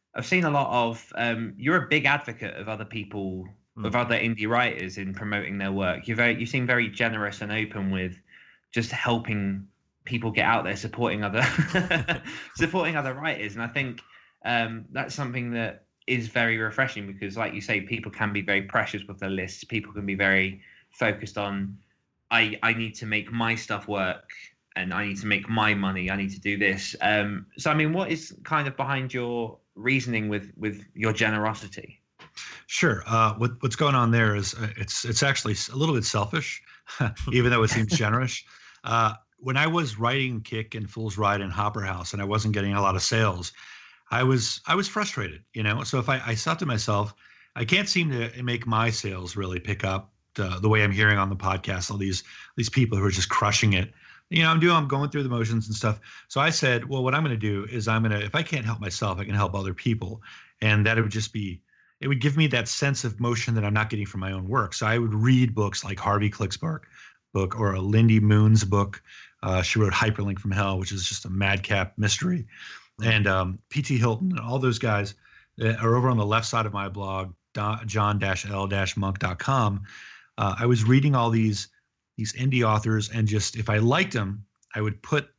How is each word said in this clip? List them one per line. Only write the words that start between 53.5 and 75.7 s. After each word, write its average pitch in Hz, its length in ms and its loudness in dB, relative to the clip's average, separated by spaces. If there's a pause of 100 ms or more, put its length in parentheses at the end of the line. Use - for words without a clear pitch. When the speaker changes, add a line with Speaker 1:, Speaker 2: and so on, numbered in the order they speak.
Speaker 3:
it." 90 180 0 (380)
You 165 140 4
know, 160 60 6
I'm 165 120 4
doing, 175 140 6
I'm 151 120 2
going 139 220 0
through 143 140 -2
the 131 60 -2
motions 113 380 0
and 107 80 -4
stuff. 107 240 0 (300)
So 135 100 -2
I 151 120 4
said, 123 360 2
"Well, 131 160 -2
what 127 120 2
I'm 160 80 2
gonna 131 140 0
do 104 320 0
is 113 200 -4
I'm 113 140 4
gonna, 104 160 2
if 104 160 -4
I 165 80 0
can't 143 220 -4
help 110 140 -2
myself, 98 400 -2
I 98 60 -4
can 101 100 -2
help 98 200 2
other 95 180 -4
people." 110 480 -4 (400)
And 107 240 4
that 113 120 4
it 113 40 6
would 107 100 0
just 107 220 -4
be, 98 280 -6 (400)
it 135 80 -4
would 139 100 0
give 139 160 0
me 156 120 6
that 120 200 0
sense - 380 -2
of 104 140 -4
motion 117 360 0
that 107 80 2
I'm 104 100 0
not 107 160 0
getting 104 160 -4
from 95 140 -8
my 95 140 -4
own 92 140 -6
work. 104 260 0
So - 140 -2
I 113 100 2
would 113 160 0
read 120 420 4
books 104 300 -2
like 98 140 -6
Harvey 104 300 2
Klick's 101 280 -4
book, - 280 -4 (480)
book 95 240 0
or 101 180 2
a 95 40 -2
Lindy 110 400 6
Moon's 107 460 8
book. 101 360 2 (420)
Uh, 92 180 2
she 98 180 2
wrote 98 140 4
Hyperlink 101 460 0
from 101 120 -4
Hell, 98 280 0
which 92 120 -4
is 92 160 -4
just - 180 -6
a 98 40 -8
madcap 98 680 0
mystery. 127 480 0 (580)
And, 110 240 4
um, 95 300 2 (120)
P 147 120 -2
T 135 160 0
Hilton 117 340 2
and 175 80 -2
all 120 200 -2
those 123 180 2
guys 101 380 0 (420)
that 113 220 0